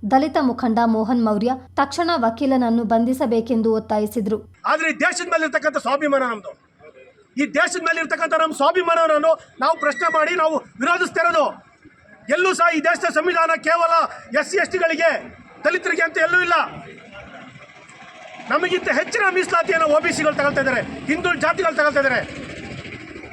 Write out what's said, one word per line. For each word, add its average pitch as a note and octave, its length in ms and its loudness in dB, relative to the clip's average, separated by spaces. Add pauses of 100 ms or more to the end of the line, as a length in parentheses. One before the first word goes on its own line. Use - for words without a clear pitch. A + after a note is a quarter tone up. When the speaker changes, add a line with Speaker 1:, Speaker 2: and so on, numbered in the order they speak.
(120)
Speaker 1:
ದಲಿತ C#4 300 2
ಮುಖಂಡ A#3+ 440 0
ಮೋಹನ್ A3+ 400 2
ಮೌರ್ಯ, G#3+ 260 0 (240)
ತಕ್ಷಣ E4 400 0
ವಕೀಲನನ್ನು A#3+ 680 2
ಬಂಧಿಸಬೇಕೆಂದು A3+ 920 2
ಒತ್ತಾಯಿಸಿದ್ರು. G#3+ 800 -2 (120)
Speaker 2:
ಆದ್ರೆ D#4 240 0
ಈ D4+ 40 -2
ದೇಶದ F4 320 0
ಮೇಲೆ E4 200 0
ಇರ್ತಕ್ಕಂಥ D4+ 320 0
ಸ್ವಾಭಿಮಾನ C#4 460 0
ನಮ್ದು. A3+ 260 -6 (920)
ಈ A3+ 100 -6
ದೇಶದ F4 280 0
ಮೇಲೆ E4 200 -2
ಇರ್ತಕ್ಕಂಥ D#4+ 320 -2
ನಮ್ಮ D#4+ 220 0
ಸ್ವಾಭಿಮಾನವನ್ನು D#4+ 840 2 (200)
ನಾವು D#4+ 200 0
ಪ್ರಶ್ನೆ D4 340 0
ಮಾಡಿ D#4+ 220 2
ನಾವು D#4 220 0
ವಿರೋಧಿಸ್ತಾ E4+ 640 -2
ಇರೋದು. E4 520 0 (600)
ಎಲ್ಲೂ F#4 200 2
ಸಹ E4+ 220 2
ಈ D#4 40 2
ದೇಶದ E4 340 0
ಸಂವಿಧಾನ E4 460 2
ಕೇವಲ E4 500 2 (300)
ಎಸ್ D4 100 -4
ಸಿ, F#4+ 80 -2
ಎಸ್ F4 140 0
ಟಿಗಳಿಗೆ, E4 680 0 (280)
ದಲಿತರಿಗೆ F4 360 0
ಅಂತ E4 160 0
ಎಲ್ಲೂ E4+ 240 4
ಇಲ್ಲ. F4 120 2 (2000)
ನಮಗಿಂತ F4+ 400 0
ಹೆಚ್ಚಿನ D#4+ 320 0 (120)
ಮೀಸಲಾತಿಯನ್ನು E4+ 540 2
ಒ D4+ 120 6
ಬಿ D#4+ 140 0
ಸಿಗಳು D4+ 220 0
ತಗೊಳ್ತಾ C#4+ 260 0
ಇದ್ದಾರೆ, B3+ 200 0
ಹಿಂದುಳಿದ E4+ 580 -2
ಜಾತಿಗಳು E4 360 0
ತಗೊಳ್ತಾ D4 240 2
ಇದ್ದಾರೆ. B3+ 200 0 (1120)